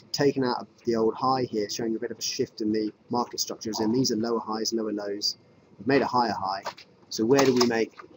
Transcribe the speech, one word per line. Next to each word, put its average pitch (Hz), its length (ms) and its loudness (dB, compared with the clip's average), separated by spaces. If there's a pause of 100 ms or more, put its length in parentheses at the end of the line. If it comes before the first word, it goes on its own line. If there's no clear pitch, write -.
(100)
taken 139 320 2
out 123 200 0
of 104 40 -14 (180)
the 117 120 0
old 110 180 2
high 131 280 0
here, 107 280 -2
showing 113 240 -4
a 110 60 -6
bit 117 100 -6
of - 80 -12
a - 40 -10
shift - 380 -4
in 107 120 0
the 107 200 -2 (180)
market 120 280 -2
structures. - 400 -6
And 110 160 2
these 127 160 2
are 113 60 0
lower 113 240 0
highs, 110 320 -4
lower 110 200 -2
lows. 104 440 -4 (420)
We've 101 80 -10
made 135 160 4
a - 40 0
higher 120 260 2
high. 95 300 -4 (460)
So - 160 -2
where 135 200 6
do 131 100 6
we 123 120 6
make, 113 340 0 (160)